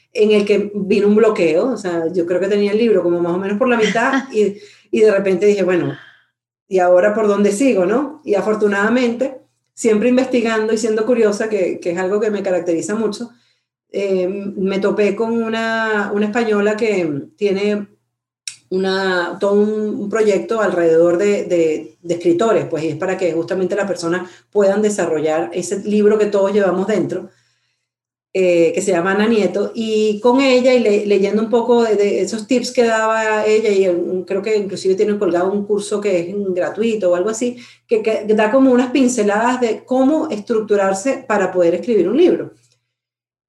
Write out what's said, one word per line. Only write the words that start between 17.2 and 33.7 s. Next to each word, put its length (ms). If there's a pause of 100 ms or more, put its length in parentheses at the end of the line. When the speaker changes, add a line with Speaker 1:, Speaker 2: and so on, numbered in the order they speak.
Speaker 1:
tiene 500 (840)
una, 680
todo 140
un, 160 (320)
un 60
proyecto 520
alrededor 580
de, 260
de, 560
de 140
escritores, 520
pues, 180
y 60
es 60
para 220
que 140
justamente 420
las 140
personas 420 (220)
puedan 280
desarrollar 720
ese 280
libro 380
que 80
todos 260
llevamos 340
dentro, 440 (1000)
eh, 400
que 80
se 120
llama 180
Ana 160
Nieto, 480
y 460
con 200
ella 320
y 60
le-, 260
leyendo 380
un 80
poco 320
de, 140
de 240
esos 260
tips 240
que 140
daba 600
ella, 260